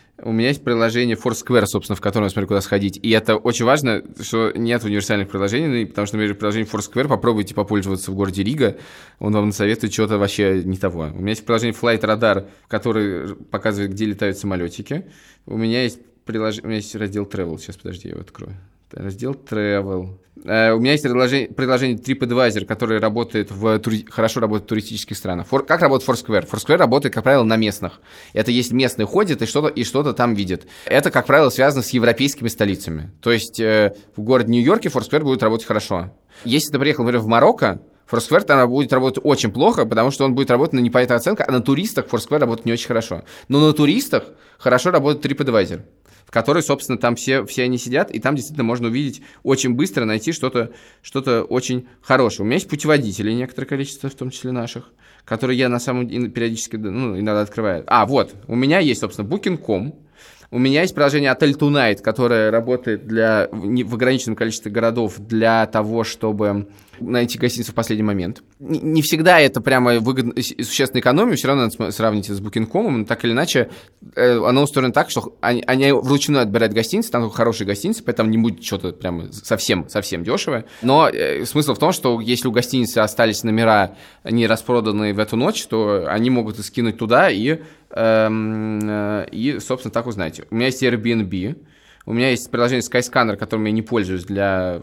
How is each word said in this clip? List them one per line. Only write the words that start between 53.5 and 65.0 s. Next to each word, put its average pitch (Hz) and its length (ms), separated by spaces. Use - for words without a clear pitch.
количество, 135 440
в 135 40
том 127 160
числе 127 220
наших, 117 380
которые 123 340
я 127 120
на 120 80
самом 123 280
деле 123 220
периодически, 117 480
ну, 107 420
иногда 104 220
открываю. 101 460
А, 113 180
вот, 117 300
у 113 60
меня 135 260
есть, 135 200
собственно, 104 260
Booking 180 300
ком, 110 420
у 123 80
меня 135 240
есть 185 120
приложение 143 400
Hotel 139 240
Tonight, 139 420
которое 113 500
работает 117 580
для, 110 420
в, 101 160
не, 123 160
в 110 120
ограниченном 120 420
количестве 110 340
городов 113 480